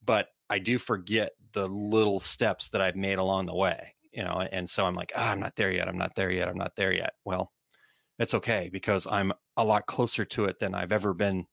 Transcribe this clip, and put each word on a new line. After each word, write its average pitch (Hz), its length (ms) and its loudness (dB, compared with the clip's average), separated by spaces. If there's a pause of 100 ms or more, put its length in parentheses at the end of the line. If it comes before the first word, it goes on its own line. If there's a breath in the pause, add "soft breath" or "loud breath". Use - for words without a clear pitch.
but 107 260 2 (200)
I 104 100 2
do 113 180 2
forget 104 560 0 (200)
the 98 140 0
little 104 520 2
steps - 500 -2
that 101 120 0
I've 92 140 2
made 98 240 0
along 95 280 2
the 85 80 -6
way, 92 400 0 (180)
you 110 100 -6
know, 90 180 -2
and 92 280 -6
so - 160 0
I'm 90 100 0
like, 87 200 -8
"Ah, 117 160 0
I'm 101 80 -2
not 95 160 -6
there 98 160 0
yet. 90 180 -2
I'm 90 80 -6
not 90 180 -4
there 95 160 0
yet. 87 180 0
I'm 92 80 -6
not 92 180 -6
there 95 180 0
yet." 85 200 -2 (120)
Well, 92 280 -4 (680 soft breath)
that's 117 160 0
okay 101 360 0
because 95 360 0
I'm 98 260 0 (240)
a 117 80 4
lot 104 220 2
closer 117 380 0
to - 200 -2
it 95 140 -2
than 95 160 -2
I've 92 160 -2
ever 104 220 2
been 95 400 0